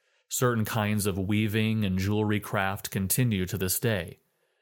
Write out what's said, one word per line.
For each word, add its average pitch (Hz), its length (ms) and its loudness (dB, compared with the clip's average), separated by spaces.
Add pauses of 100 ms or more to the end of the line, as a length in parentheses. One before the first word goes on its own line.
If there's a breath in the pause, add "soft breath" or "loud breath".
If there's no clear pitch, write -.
(280)
Certain 120 360 2
kinds 104 420 0
of 92 100 0
weaving 107 680 0
and 92 120 0
jewelry 104 440 2
craft 98 500 -4
continue 98 560 0
to 101 100 -4
this 92 220 -2
day. 95 400 -2 (440)